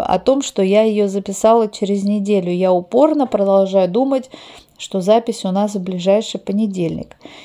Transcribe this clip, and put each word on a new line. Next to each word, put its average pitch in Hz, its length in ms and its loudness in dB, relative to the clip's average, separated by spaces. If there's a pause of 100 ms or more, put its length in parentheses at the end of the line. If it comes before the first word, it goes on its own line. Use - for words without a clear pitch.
о 185 140 0
том, 269 240 0
что - 180 -4
я 196 220 4
ее 208 240 0
записала 202 600 0
через 202 360 -4
неделю. 202 480 0
Я 185 200 0
упорно 262 540 2
продолжаю 196 640 2
думать, 262 400 -2 (480)
что - 240 -6
запись 220 440 0
у 190 60 -4
нас 202 220 -2
в 196 80 -6
ближайший 190 580 -2
понедельник. 190 800 -6 (280)